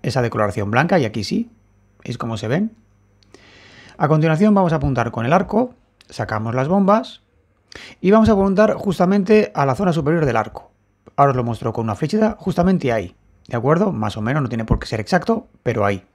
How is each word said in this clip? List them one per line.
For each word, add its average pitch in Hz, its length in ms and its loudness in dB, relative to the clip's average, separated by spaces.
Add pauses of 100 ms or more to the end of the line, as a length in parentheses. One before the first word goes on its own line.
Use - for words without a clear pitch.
esa 127 200 -2
decoloración 104 500 -2
blanca 165 260 0
y 139 60 2
aquí 107 220 -6
sí. 233 240 -4 (560)
¿Veis 123 120 -8
cómo 113 200 -8
se 110 100 -8
ven? 190 240 -2 (1300)
A 151 100 0
continuación 160 460 4
vamos 185 180 4
a 160 60 0
apuntar 123 340 0
con 113 140 -4
el 147 80 2
arco, 202 400 0 (340)
sacamos 113 480 -6
las 135 140 -2
bombas 202 520 0 (760)
y 185 120 2
vamos 220 180 6
a - 20 4
apuntar 196 440 2
justamente 202 800 2
a 143 120 0
la 131 100 0
zona 190 160 0
superior 156 340 0
del 113 120 0
arco. - 340 -6 (460)
Ahora 139 140 4
os 127 40 -2
lo 123 80 -2
muestro 117 300 -4
con 113 100 -6
una 110 120 -4
flechita, 214 440 -2
justamente 175 540 0
ahí, 95 200 -4 (340)
¿de 120 100 -6
acuerdo? 165 340 2
Más 107 240 -4
o 107 60 -8
menos, 135 200 -2
no 123 60 -4
tiene 113 160 -6
por 110 160 0
qué - 80 -10
ser 110 140 -6
exacto, 214 480 -2 (140)
pero 107 220 0
ahí. 101 300 -2